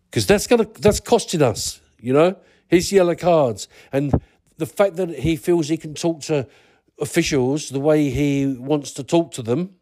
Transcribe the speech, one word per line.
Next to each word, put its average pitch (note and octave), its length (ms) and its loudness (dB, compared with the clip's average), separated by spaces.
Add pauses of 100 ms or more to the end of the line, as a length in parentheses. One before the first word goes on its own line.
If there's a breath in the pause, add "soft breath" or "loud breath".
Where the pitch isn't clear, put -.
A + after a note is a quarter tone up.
(100)
'cause G#2+ 160 -2
that's G3+ 200 2
gonna, A3+ 200 2 (120)
that's G3+ 220 2
costing - 420 0
us, - 380 -2 (200)
you A#2+ 120 -4
know, E3+ 240 4 (320 soft breath)
his F3 220 2
yellow F3+ 240 4
cards. D3+ 540 0 (240 soft breath)
And C#3+ 200 0 (440 soft breath)
the D#3+ 100 -6
fact G3 300 0
that F3+ 140 -2
he D3+ 260 -4
feels E3 320 0
he D#3+ 80 -2
can D#3 180 -12
talk E3 280 -4
to C#3+ 240 -2 (540 soft breath)
officials D3 680 -2
the C3+ 120 -6
way D3+ 300 2
he C#3 360 0
wants C3+ 460 -4
to C3 120 -10
talk E3+ 280 0
to C3 100 -10
them D3 400 -4